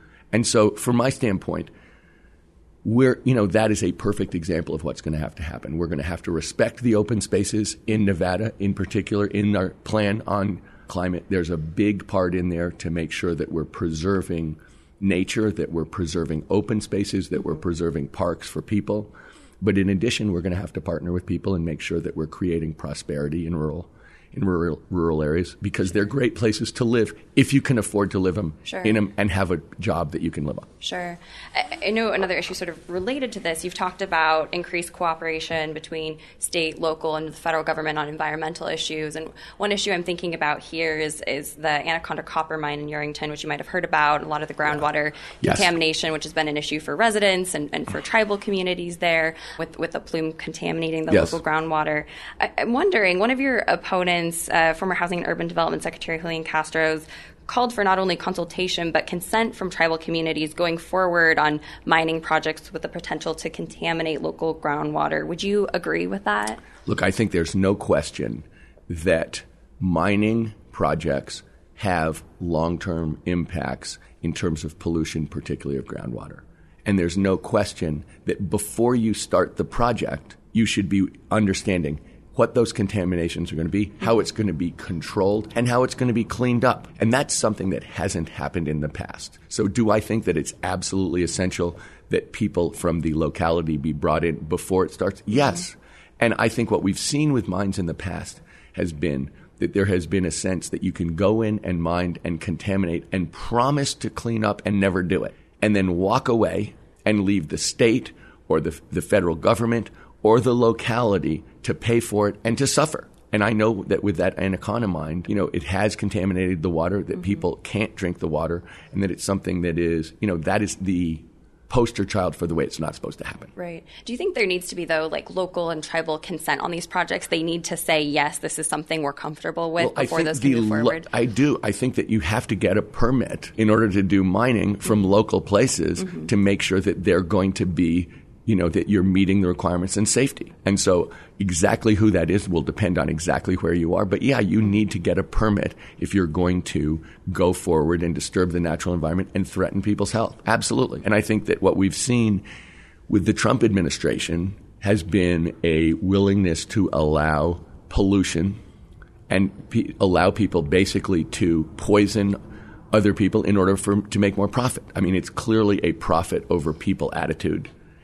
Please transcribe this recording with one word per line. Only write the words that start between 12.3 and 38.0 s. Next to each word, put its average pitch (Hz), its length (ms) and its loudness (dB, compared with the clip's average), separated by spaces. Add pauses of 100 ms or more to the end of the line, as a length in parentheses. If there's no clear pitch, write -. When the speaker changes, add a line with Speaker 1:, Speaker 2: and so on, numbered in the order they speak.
Speaker 1:
in 90 160 0
there 87 220 -2
to - 180 -8
make 82 200 -4
sure 87 240 -2
that - 160 -4
we're 78 140 -2
preserving 82 920 -2 (420)
nature, 98 500 2
that - 220 -4
we're 80 140 -2
preserving 80 640 -4
open 104 320 0
spaces, 101 480 -4
that 80 140 -4
we're - 80 -4
Speaker 2:
Mm-hmm. 78 100 -6
Speaker 1:
preserving 80 460 -2
parks 87 400 -4
for - 120 -8
people. 104 540 -4 (480)
But 98 160 2
in 95 100 2
addition, 101 440 0
we're 85 100 -2
gonna 90 140 -2
have - 180 -6
to - 80 -6
partner 85 280 -4
with 87 140 -2
people 95 300 -2
and 85 100 -2
make 78 160 -6
sure 82 200 -2
that 78 160 -6
we're 78 100 -2
creating 82 480 -2
prosperity 73 720 -6
in 85 100 -4
rural, 78 320 -4 (460)
in - 100 -4
rural, 85 460 0
rural 82 320 2
areas, 80 400 0
because 92 300 -2
they're 104 120 2
great 127 300 0
places 110 380 -2
to - 120 -2
live 113 300 2 (220)
if 139 180 4
you 135 80 6
can 127 160 2
afford 101 320 0
to 101 80 0
live 92 180 2
'em 82 160 -2 (120)
Speaker 2:
Sure. - 180 -8
Speaker 1:
in 110 140 4
'em 104 200 0
and 101 140 0
have 95 220 0
a 82 80 0 (180)
job 85 340 -2
that 85 100 -4
you 82 80 -2
can - 140 -6
live - 140 -6
on. - 80 -14 (140)
Speaker 2:
Sure. 175 380 -8 (360)
I, - 320 -4
I 196 40 0
know 220 220 0
another 185 220 -2
issue 170 180 -4
sort 180 160 -8
of 165 220 -14
related 226 420 -4
to 196 80 -10
this. 165 240 -4
You've 175 100 -8
talked 185 280 -6
about 160 500 2
increased 175 400 -6
cooperation 160 800 -4
between 156 460 -8 (220)
state, 160 400 -2
local, 160 360 -2
and 156 120 -6
the 147 40 -10
federal 160 300 -2
government 156 360 -2
on 147 100 -4